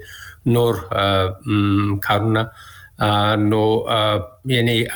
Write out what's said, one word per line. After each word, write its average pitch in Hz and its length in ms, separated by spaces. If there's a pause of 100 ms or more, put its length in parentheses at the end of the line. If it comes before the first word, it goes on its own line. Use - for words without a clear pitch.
(460)
نور، 120 280
ا، 98 560 (160)
م، 101 500 (120)
کارونه. 110 360 (540)
ا، 104 380
نو، 107 260 (260)
ا، 107 300 (260)
یعنی 120 320 (180)